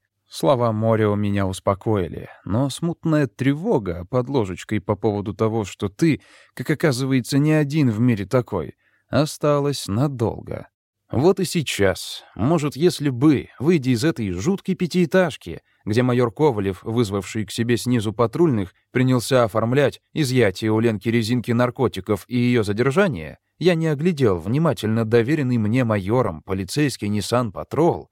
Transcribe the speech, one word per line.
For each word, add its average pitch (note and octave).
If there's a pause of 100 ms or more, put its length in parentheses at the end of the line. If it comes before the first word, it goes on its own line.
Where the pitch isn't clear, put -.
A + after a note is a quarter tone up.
(300)
Слова A#2+
Морио A2
меня G2+
успокоили, F#2+ (160)
но C3
смутная D#3+
тревога C3
под B2+
ложечкой G#2+
по G#2
поводу G#2
того, A2
что G2
ты, D#3+ (320)
как -
оказывается, C3+
не D3+
один D3+
в G#2+
мире A2+
такой, A2 (340)
осталась C#3+
надолго. A#2 (420)
Вот F3
и F#3
сейчас, - (120)
может, C#3+
если D3
бы, B2+ (100)
выйдя C#3
из A#2
этой A#2
жуткой D#3
пятиэтажки, F3+ (220)
где A2
майор B2
Ковалев, G#2
вызвавший G#2+
к -
себе A#2
снизу A2+
патрульных, A#2 (180)
принялся B2+
оформлять A2+ (140)
изъятие A#2+
у A2
Ленки A2+
резинки A#2
наркотиков A2+
и B2
ее A#2+
задержание, A2+ (200)
я E3+
не D#3+
оглядел C#3
внимательно A2+
доверенный B2
мне A2+
майором G#2
полицейский G#2
Nissan G#2+
Patrol, A2